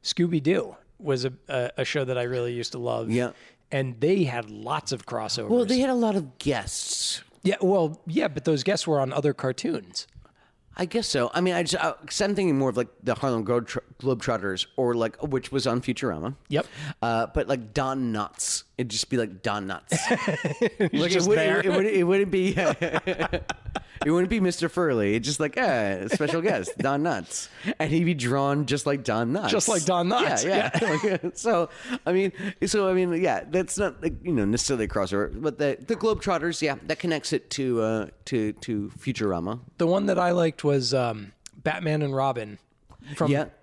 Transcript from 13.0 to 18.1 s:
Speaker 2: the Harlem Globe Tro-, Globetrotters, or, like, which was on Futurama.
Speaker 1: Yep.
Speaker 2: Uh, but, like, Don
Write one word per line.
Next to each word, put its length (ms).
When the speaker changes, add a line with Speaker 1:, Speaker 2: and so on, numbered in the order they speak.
Speaker 2:
the 140
Harlem 280
Globe 240
Tro-, 140
Globetrotters, 760
or, 180
like, 300
which 280
was 140
on 160
Futurama. 540
Speaker 1:
Yep. 180
Speaker 2:
Uh, 320
but, 140
like, 260
Don 400